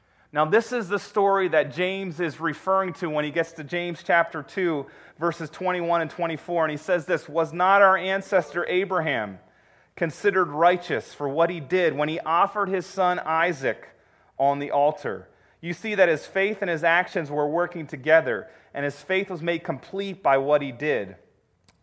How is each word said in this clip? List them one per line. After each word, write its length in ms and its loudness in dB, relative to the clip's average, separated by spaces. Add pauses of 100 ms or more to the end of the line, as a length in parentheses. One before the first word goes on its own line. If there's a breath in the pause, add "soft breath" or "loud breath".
(320 soft breath)
Now, 120 2
this 280 2
is 160 -4
the 100 -2
story 500 2
that 240 2
James 480 -4
is 200 -4
referring 540 -2
to 160 -6
when 140 -2
he 60 -4
gets 220 -2
to 120 -14
James 380 -6
chapter 400 0
two, 440 -2 (320 loud breath)
verses 320 -4
twenty-one 500 -2
and 100 -4
twenty-four, 540 -2
and 60 0
he 60 -6
says 300 -2
this, 220 -2
"Was 240 -2
not 300 6
our 140 8
ancestor 720 0
Abraham 720 -2 (560 soft breath)
considered 520 0
righteous 680 0
for 140 -6
what 220 0
he 100 -8
did 360 0
when 120 0
he 120 -4
offered 480 0
his 180 -4
son 340 0
Isaac 680 -2 (480 soft breath)
on 220 0
the 100 -8
altar?" 580 -2 (320 soft breath)
You 120 -8
see 220 -8
that 140 6
his 180 0
faith 360 -2
and 80 -2
his 140 -2
actions 460 2
were 160 0
working 400 -2
together, 640 2 (260 loud breath)
and 100 -6
his 160 -6
faith 300 -2
was 100 -8
made 220 -2
complete 580 -8
by 160 4
what 240 2
he 120 -8
did. 440 -2 (680)